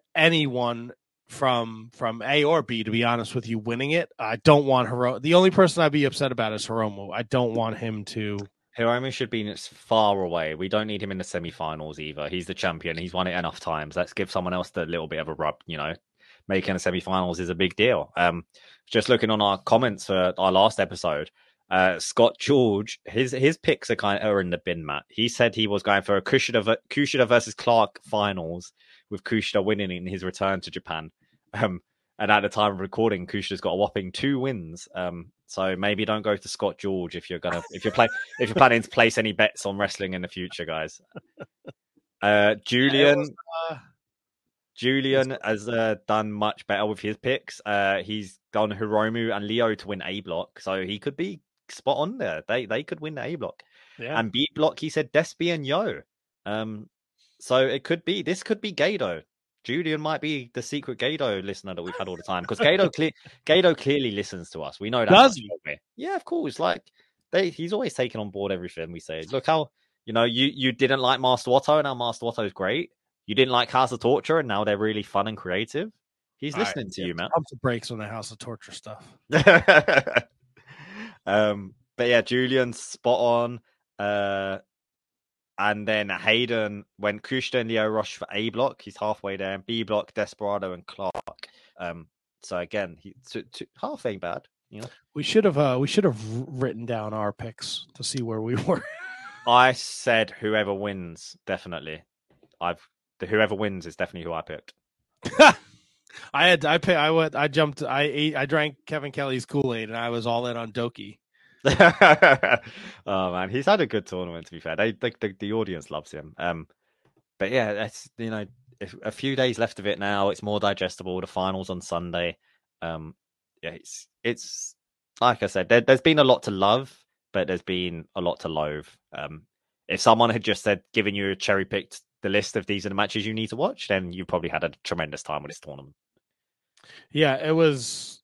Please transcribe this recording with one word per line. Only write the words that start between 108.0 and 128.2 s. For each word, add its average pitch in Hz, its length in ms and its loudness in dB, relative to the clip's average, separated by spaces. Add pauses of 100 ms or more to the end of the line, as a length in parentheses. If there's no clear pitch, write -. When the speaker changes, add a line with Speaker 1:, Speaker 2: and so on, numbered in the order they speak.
Speaker 1:
ate, 147 320 -2
I 135 100 -2
drank 147 400 -2
Kevin 143 260 -6
Kelly's 131 360 -4
Kool-Aid, 120 420 -2
and 113 80 -8
I 117 120 -4
was 117 180 -4
all 120 180 0
in 117 120 -6
on 113 140 -10
Doki. 113 460 -8 (480)
Speaker 2:
<laughs> 151 920 8 (460)
Oh 95 260 0
man, 92 180 -4
he's 127 160 -4
had 196 160 4
a 131 60 0
good 104 180 -2
tournament. 85 400 -8
To - 60 -20
be 85 80 -16
fair, 80 160 -6
they, 107 160 2
they, 113 280 -4
the, 101 200 -4
the 104 140 -4
audience 98 360 -4
loves 76 220 -10
him. 78 260 -14
Um, 85 300 -4 (720)
but 98 120 -2
yeah, 113 220 0
that's, 104 440 -8
you 113 120 -8
know, 107 160 -6 (340)
if, 98 220 -12
a 107 100 -6
few 135 240 -4
days 127 220 0
left 113 220 -2
of 98 80 -6
it 101 100 0
now. 101 320 0
It's - 140 -4
more 104 160 -2
digestible. 92 600 -2
The 87 80 -8
finals 95 440 -4
on 90 100 -8
Sunday. 87 560 -4 (440)
Um, 80 340 -10 (480)
yeah, 80 80 -8
it's, - 360 -18 (160)
it's - 520 -8 (440)
like 123 220 4
I 104 60 2
said, 92 200 -2
there, 120 140 6
there's 131 200 6
been 160 180 4
a 143 40 8
lot 127 200 6
to - 80 -4
love, 104 440 2 (360)
but 90 160 0
there's 90 160 -4
been 90 420 -4 (100)
a 95 60 -4